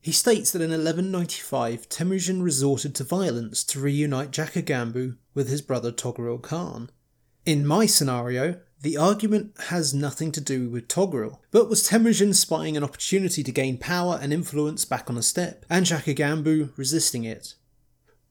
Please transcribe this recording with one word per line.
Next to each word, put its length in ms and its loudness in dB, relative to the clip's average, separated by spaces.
He 100 -6
states 400 4
that 100 -2
in 100 0
eleven 380 0
ninety-five, 800 -4
Temujin 540 -2
resorted 520 0
to 80 -6
violence 640 -2
to 140 -4
reunite 500 0
Jakagambu 880 -4
with 160 -2
his 140 -4
brother 280 -4
Toghrul 500 -6
Khan. 500 -8
In 220 2
my 220 4
scenario, 720 0
the 160 -2
argument 580 2
has 260 0
nothing 360 -2
to 80 -6
do 300 -2
with 180 -6
Toghrul, 520 -2
but 200 6
was 180 2
Temujin 480 6
spying 420 0
an 60 0
opportunity 580 0
to 100 -4
gain 280 0
power 420 0
and 100 -2
influence 540 -2
back 240 -6
on 60 -2
the 80 -4
steppe, 480 -2
and 160 4
Jakagambu 920 0
resisting 460 0
it? 320 -10